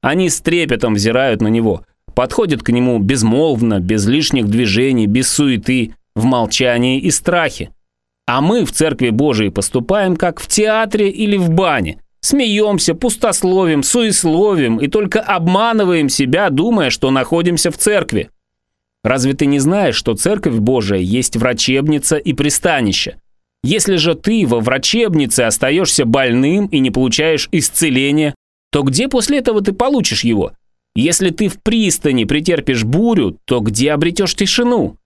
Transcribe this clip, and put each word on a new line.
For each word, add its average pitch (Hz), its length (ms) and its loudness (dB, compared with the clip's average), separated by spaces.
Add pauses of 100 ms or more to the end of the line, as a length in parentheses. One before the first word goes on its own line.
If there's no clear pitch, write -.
Они 165 280 0
с - 100 -4
трепетом 147 540 0
взирают 113 480 0
на 110 60 0
него, 110 360 0 (300)
подходят 131 480 0
к - 80 -4
нему 123 300 2
безмолвно, 113 800 2
без 98 260 0
лишних 135 400 0
движений, 113 640 2
без 123 240 0
суеты, 127 640 0 (200)
в 107 100 0
молчании 123 720 0
и 175 100 0
страхе. - 640 -2 (560)
А 123 140 0
мы 196 240 0
в 131 60 -8
Церкви 131 380 0
Божией 110 400 0
поступаем, 180 680 -2
как 165 240 -2
в - 80 -12
театре 214 640 0
или 202 280 -2
в 175 120 2
бане. 156 540 0 (180)
Смеемся, 208 760 0
пустословим, 185 880 0
суесловим 175 920 2
и 139 100 -2
только 214 340 -2
обманываем 185 880 0
себя, 147 400 0
думая, 165 400 0
что 131 220 -2
находимся 170 580 0
в 160 80 -8
церкви. 202 540 -2 (720)
Разве 131 300 0
ты 139 120 -2
не 143 140 2
знаешь, 160 360 0
что 117 200 -2
Церковь 175 400 -2
Божия 107 420 0
есть 98 380 -2
врачебница 131 800 0
и 147 160 -2
пристанище? 143 880 -2 (440)
Если 190 340 0
же 160 180 2
ты 208 320 0
во 117 120 2
врачебнице 139 840 0
остаешься 135 640 0
больным 135 600 2
и 165 140 0
не 131 100 2
получаешь 131 600 0
исцеления, 143 840 0 (380)
то 143 100 0
где 139 260 0
после 262 300 0
этого 226 240 0
ты 202 100 0
получишь 240 520 0
его? 107 300 0 (420)
Если 170 340 0
ты 180 180 -2
в - 140 -6
пристани 165 640 0
претерпишь 147 580 0
бурю, 165 640 0
то 123 140 0
где 113 320 0
обретешь 170 420 -2
тишину? 233 720 -2